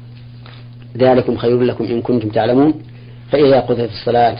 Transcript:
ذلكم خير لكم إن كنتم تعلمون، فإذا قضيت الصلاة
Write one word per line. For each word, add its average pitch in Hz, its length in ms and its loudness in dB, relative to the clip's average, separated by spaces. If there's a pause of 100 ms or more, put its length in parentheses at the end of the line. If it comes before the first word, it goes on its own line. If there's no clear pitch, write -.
(960)
ذلكم 123 400 2
خير 120 240 0
لكم 120 240 -2
إن 117 180 -4
كنتم 117 260 -2
تعلمون، 123 460 2 (560)
فإذا 135 300 4
قضيت 117 300 -4
الصلاة 117 500 0